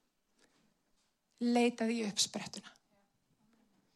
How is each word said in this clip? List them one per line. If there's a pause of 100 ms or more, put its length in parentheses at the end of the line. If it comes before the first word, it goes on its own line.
(1500)
leitaðu
í
uppsprettuna. (1200)